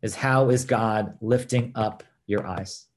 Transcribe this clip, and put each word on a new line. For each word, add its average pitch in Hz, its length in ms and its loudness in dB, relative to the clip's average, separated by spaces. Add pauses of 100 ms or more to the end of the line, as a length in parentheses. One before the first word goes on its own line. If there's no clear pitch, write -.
is 107 120 -4
how 131 360 4
is 127 160 2
God 110 560 0
lifting 120 520 0
up 107 300 -4 (220)
your 101 200 -2
eyes? 95 400 -10 (100)